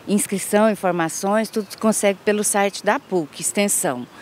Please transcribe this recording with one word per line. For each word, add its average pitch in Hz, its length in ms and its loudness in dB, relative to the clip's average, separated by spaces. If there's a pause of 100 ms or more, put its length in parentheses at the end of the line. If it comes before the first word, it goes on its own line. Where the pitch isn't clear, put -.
inscrição, 208 640 2
informações, 196 800 -2
tudo 214 200 -6
se - 60 -14
consegue 202 480 2
pelo 208 180 2
site 202 400 0
da 208 160 2
puc, 170 400 -4
extensão. 143 680 -2 (160)